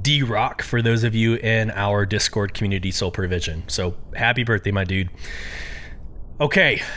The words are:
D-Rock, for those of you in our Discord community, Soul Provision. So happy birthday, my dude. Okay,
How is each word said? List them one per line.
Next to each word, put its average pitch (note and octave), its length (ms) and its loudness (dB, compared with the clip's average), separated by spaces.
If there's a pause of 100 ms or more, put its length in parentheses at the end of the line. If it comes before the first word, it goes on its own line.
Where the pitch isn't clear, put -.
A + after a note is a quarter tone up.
D-Rock, B2+ 640 2
for A#2+ 180 0
those A2+ 240 4
of A2 100 2
you A2+ 200 4
in A2 380 2
our G2+ 340 2
Discord G2+ 480 0
community, G2 360 0
Soul F2+ 200 0
Provision. F2 580 -2
So F#2 280 -2 (200)
happy A#2+ 280 2
birthday, G#2+ 260 0
my G2 140 2
dude. F#2 260 0 (1300)
Okay, D3 400 4 (160)